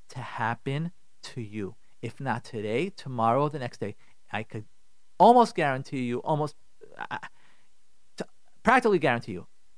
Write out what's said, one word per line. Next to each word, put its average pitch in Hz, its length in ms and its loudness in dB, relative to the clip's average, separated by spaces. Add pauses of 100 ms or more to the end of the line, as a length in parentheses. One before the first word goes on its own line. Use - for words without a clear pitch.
to - 100 -10
happen 135 720 -2 (300)
to - 200 -8
you. 104 340 -6 (260)
If - 180 -6
not 127 240 0
today, 113 460 -2
tomorrow, 123 580 2
the 147 120 -4
next 123 200 -6
day. 107 160 -4 (340)
I 107 140 -2
could 110 220 -8 (520)
almost 233 380 10
guarantee 135 480 0
you, 120 160 0
almost, - 380 0 (520)
uh, - 80 -6 (1000)
to - 80 -6 (360)
practically 226 380 8
guarantee 120 340 2
you, - 140 -8 (300)